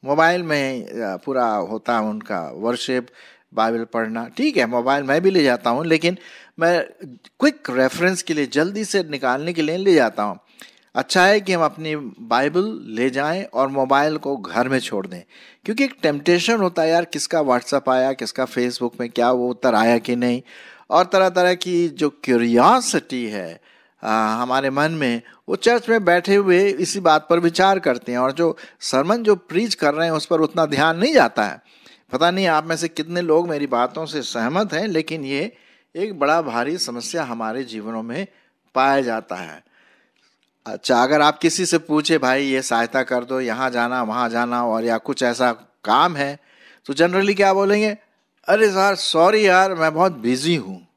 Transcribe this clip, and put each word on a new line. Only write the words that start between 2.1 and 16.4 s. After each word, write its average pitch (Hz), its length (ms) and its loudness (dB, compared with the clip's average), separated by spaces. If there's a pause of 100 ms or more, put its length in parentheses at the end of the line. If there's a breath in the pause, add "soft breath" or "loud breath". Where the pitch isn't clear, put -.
वर्शिप, 120 520 -4 (460 soft breath)
बाइबल 113 300 0
पढ़ना। 113 440 -6
ठीक 269 300 -2
है, 127 80 2
मोबाइल 123 380 0
मैं 139 180 0
भी 190 100 2
ले 180 120 2
जाता 120 260 2
हूँ, 135 160 -2
लेकिन 165 320 0 (420 loud breath)
मैं 165 260 2 (540)
क्विक 294 300 0
रेफरेंस 160 520 0
के - 120 -4
लिए 147 120 0
जल्दी 185 400 -2
से 190 180 -2
निकालने 143 500 -4
के 165 80 -2
लिए 156 160 -2
ले 190 160 4
जाता 113 300 4
हूँ। 98 160 -6 (560 loud breath)
अच्छा 180 300 2
है 208 160 4
कि 190 120 -4
हम 170 100 0
अपनी 156 320 -4 (240)
बाइबल 147 680 -2
ले 117 240 -2
जाएं 151 340 -4
और 131 240 -2
मोबाइल 139 500 0
को 143 200 -6
घर 110 320 -2
में 135 100 0
छोड़ 98 280 -8
दें, 90 160 -16 (420 soft breath)
क्योंकि 226 180 -2
एक 269 180 -4
टेम्पटेशन 175 560 2